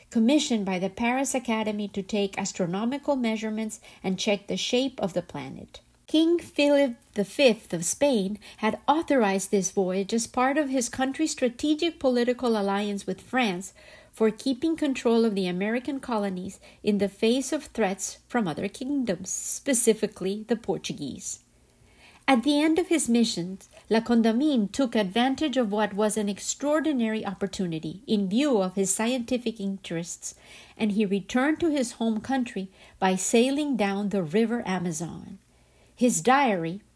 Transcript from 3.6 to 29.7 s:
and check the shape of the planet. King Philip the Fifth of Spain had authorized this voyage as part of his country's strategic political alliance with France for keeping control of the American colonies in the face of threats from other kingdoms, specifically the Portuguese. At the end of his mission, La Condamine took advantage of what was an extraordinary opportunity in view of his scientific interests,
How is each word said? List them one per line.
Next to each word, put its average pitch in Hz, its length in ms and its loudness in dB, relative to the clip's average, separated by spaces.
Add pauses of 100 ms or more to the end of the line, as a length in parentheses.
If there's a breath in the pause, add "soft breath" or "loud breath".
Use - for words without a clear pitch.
and 185 160 -2
check 202 280 0
the 185 100 -4
shape 262 420 -2
of 175 140 -2
the 180 80 -2
planet. - 580 -12 (260)
King 330 320 4
Philip 285 600 2 (160)
the 202 100 0
Fifth 226 500 2
of 170 120 -4
Spain 208 540 0 (180 loud breath)
had 214 200 0 (120)
authorized 254 640 2
this 190 200 2
voyage 190 420 0
as 226 140 -2
part 262 300 0
of 302 100 0
his 262 220 -2
country's 277 420 -2
strategic 302 680 0
political 240 600 2
alliance 202 480 -2
with 185 140 -6
France 202 500 -2 (400 loud breath)
for 220 180 2
keeping 269 460 -2
control 240 480 2
of 220 120 0
the 190 120 0
American 233 540 -2
colonies 202 580 -4 (240 loud breath)
in 208 140 2
the 196 100 2
face 233 460 0
of 294 140 -6
threats - 500 -4 (100)
from 220 220 0
other 147 180 -4
kingdoms, 233 640 -4
specifically 214 1200 0
the 233 80 0
Portuguese. - 800 -6 (880 soft breath)
At 262 160 4
the 294 180 2
end 320 160 4
of 349 120 -2
his 277 200 2
mission, 208 480 0 (320 loud breath)
La 220 120 4
Condamine 233 680 2
took 262 240 -2
advantage 240 640 0
of 226 140 0
what 208 240 0
was 208 200 2
an 208 140 -2
extraordinary 254 960 -2
opportunity 185 800 -6
in 202 240 0
view 240 320 2
of 185 140 -2
his 196 180 0
scientific 233 640 -2
interests, 190 760 -8 (420 loud breath)